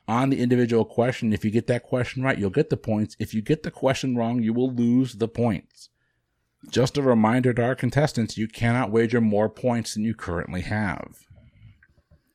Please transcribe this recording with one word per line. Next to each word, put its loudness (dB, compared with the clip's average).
on 0
the 0
individual 2
question. 0
If -2
you 0
get 0
that 0
question -4
right, 0
you'll -2
get 0
the -2
points. -4
If -6
you -2
get -2
the -8
question -2
wrong, -2
you 0
will 0
lose 2
the -2
points. -2
Just 2
a 0
reminder 4
to 0
our 0
contestants, 0
you -4
cannot -2
wager 2
more 2
points -4
than -2
you -2
currently -6
have. -6